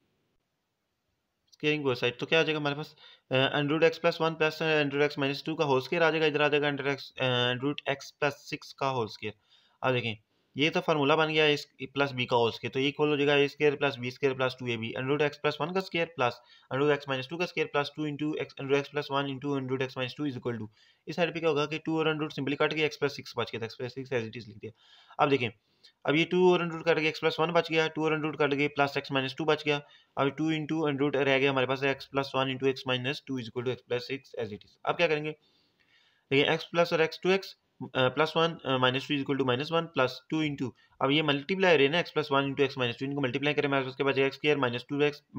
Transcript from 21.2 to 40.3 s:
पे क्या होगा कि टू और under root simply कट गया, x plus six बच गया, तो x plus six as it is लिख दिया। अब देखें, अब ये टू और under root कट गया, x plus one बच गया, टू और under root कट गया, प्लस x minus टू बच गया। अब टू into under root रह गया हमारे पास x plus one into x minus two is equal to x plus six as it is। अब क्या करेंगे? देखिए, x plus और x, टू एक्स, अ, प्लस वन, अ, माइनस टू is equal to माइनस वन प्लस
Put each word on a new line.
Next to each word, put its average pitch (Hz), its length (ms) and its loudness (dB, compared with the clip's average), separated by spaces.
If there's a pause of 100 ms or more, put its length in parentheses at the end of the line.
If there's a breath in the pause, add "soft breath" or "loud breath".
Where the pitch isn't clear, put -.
पे 165 60 -6
क्या 160 80 0
होगा 147 180 2
कि 151 120 -4
टू 160 200 -2
और 156 100 2
under 156 160 0
root 151 140 -8
simply 143 220 -2
कट 151 140 0
गया, 156 140 0
x 147 40 -12
plus 139 240 -2
six - 220 -14
बच 113 120 -4
गया, 120 80 -6
तो 113 80 -8
x 107 60 -10
plus 123 260 -10
six 131 60 -8
as 127 180 -2
it 113 200 -10
is 104 60 -20
लिख 107 80 -20
दिया। 110 140 -14 (500 loud breath)
अब 147 80 4
देखें, 123 200 2 (580 soft breath)
अब 143 100 2
ये 165 80 4
टू 180 280 6
और 170 80 4
under 165 160 -4
root 160 120 -6
कट 160 100 4
गया, 156 140 0
x - 120 -10
plus 160 160 2
one 160 100 2
बच 170 200 2
गया, 160 180 2
टू 156 160 -4
और 160 80 2
under 156 160 -2
root 143 120 -4
कट 143 140 2
गया, 143 140 2
प्लस 143 300 0
x 139 180 -4
minus 131 200 -2
टू 165 80 -4
बच 151 200 0
गया। 147 180 0 (360 soft breath)
अब 139 100 2
टू 156 240 -2
into 156 300 -2
under 143 200 0
root 143 140 2
रह 135 220 4
गया 139 120 4
हमारे 131 160 2
पास 131 140 0
x 135 180 0 (180)
plus 135 100 0 (100)
one 135 100 2
into 131 200 -2
x 131 240 0
minus 127 260 -2
two 131 240 -8
is 117 60 -8
equal 120 180 -8
to 123 80 -2
x - 200 -10
plus 120 200 -4
six 131 320 -8
as 104 80 -8
it 101 100 -12
is। - 240 -20
अब 151 100 0
क्या 170 120 2
करेंगे? 151 220 -2 (1000 soft breath)
देखिए, 143 240 4
x 160 40 -4 (160)
plus 170 160 2
और 160 140 4
x, 156 40 -2 (120)
टू 180 80 2
एक्स, 190 260 -2 (260)
अ, 127 260 2
प्लस 147 280 0
वन, 165 280 2
अ, 135 140 0
माइनस 127 300 2
टू 151 60 -2
is 139 60 0
equal 135 200 0
to 131 60 0
माइनस 135 260 0
वन 165 100 2
प्लस 131 480 -2